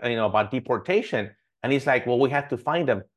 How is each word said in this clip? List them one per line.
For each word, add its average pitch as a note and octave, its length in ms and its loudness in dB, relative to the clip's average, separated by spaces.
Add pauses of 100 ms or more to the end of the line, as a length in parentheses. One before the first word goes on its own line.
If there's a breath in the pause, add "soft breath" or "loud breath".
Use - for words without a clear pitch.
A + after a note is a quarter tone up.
you A#2+ 120 0
know, A2 100 2
about G2+ 240 2
deportation. B2+ 800 -2 (320)
And B2+ 100 0
he's C3+ 140 0
like, B2+ 200 2
"Well, A#2+ 120 2
we C3+ 120 4
have C#3+ 180 -2
to B2 100 -4
find D#3 280 -2
them." G#2 160 0 (140)